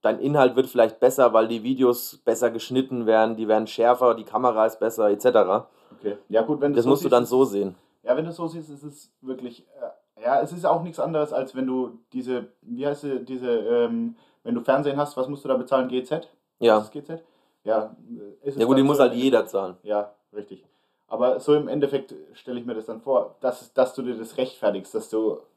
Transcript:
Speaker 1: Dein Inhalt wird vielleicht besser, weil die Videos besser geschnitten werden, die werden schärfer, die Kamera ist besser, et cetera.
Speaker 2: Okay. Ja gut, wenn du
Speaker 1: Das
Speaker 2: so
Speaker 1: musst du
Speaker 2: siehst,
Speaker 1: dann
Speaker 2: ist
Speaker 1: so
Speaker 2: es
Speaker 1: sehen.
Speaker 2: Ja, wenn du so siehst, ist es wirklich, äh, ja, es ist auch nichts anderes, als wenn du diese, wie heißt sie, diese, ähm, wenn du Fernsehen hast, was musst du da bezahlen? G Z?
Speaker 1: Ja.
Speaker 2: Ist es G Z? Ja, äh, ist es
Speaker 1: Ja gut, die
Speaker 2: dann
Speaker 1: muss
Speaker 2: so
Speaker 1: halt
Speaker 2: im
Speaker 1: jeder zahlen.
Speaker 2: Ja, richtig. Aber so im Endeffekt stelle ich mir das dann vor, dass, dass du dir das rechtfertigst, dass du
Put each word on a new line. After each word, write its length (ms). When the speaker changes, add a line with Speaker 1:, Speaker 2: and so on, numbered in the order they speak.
Speaker 1:
Dein 180
Inhalt 360
wird 120
vielleicht 320
besser, 340
weil 160
die 140
Videos 600
besser 280
geschnitten 540
werden, 300
die 120
werden 200
schärfer, 480
die 80
Kamera 420
ist 140
besser, 300
et 120
cetera. 460
Speaker 2:
Okay. 180
Ja 140
gut, 180
wenn 100
du 60
Speaker 1:
Das 80
Speaker 2:
so 40
Speaker 1:
musst 120
du 40
Speaker 2:
siehst, 80
Speaker 1:
dann 100
Speaker 2:
ist 60
Speaker 1:
so 140
Speaker 2:
es 80
Speaker 1:
sehen. 240
Speaker 2:
Ja, 120
wenn 100
du 60
so 160
siehst, 220
ist 140
es 280
wirklich, 460
äh, 60
ja, 180
es 120
ist 120
auch 180
nichts 180
anderes, 320
als 220
wenn 100
du 340
diese, 340
wie 260
heißt 140
sie, 240
diese, 240
ähm, 680
wenn 120
du 60
Fernsehen 360
hast, 200
was 100
musst 160
du 60
da 80
bezahlen? 320
G 140
Z? 260
Speaker 1:
Ja. 180
Speaker 2:
Ist 80
es 60
G 120
Z? 200
Ja, 280
äh, 380
ist 80
es 60
Speaker 1:
Ja 60
gut, 100
die 40
Speaker 2:
dann 60
Speaker 1:
muss 100
Speaker 2:
so 60
Speaker 1:
halt 80
Speaker 2:
im 80
Speaker 1:
jeder 280
zahlen. 360
Speaker 2:
Ja, 300
richtig. 300
Aber 320
so 140
im 120
Endeffekt 480
stelle 260
ich 80
mir 80
das 120
dann 160
vor, 400
dass, 320
dass 220
du 60
dir 160
das 200
rechtfertigst, 580
dass 140
du 300